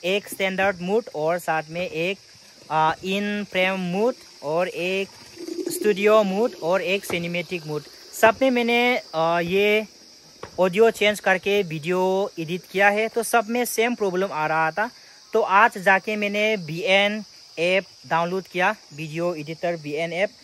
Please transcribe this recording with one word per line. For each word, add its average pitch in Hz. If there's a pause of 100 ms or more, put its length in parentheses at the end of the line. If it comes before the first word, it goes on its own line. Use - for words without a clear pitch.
एक 196
standard 190
mood 202 (120)
और 160
साथ 160
में 175
एक, 175 (540)
आ, 160 (100)
in 208
prem 190
mood 190 (280)
और 165
एक 185 (640)
studio 208
mood 202 (120)
और 180
एक 190
cinematic 175
mood। 151 (300)
सब 220
में 262
मैंने, 240 (140)
आ, 165
ये 202 (720)
audio 190
change 208
करके 196
video 180
edit 170 (100)
किया 202
है, 214
तो 226
सब 226
में 240
same 233
problem 190
आ 156
रहा 160
था। 214 (440)
तो 220
आज 214
जाके 196
मैंने 208
बीएन 190 (360)
app 185 (220)
download 175
किया, 185 (180)
video 160
editor 160
बीएन 156
ऐप। 196 (140)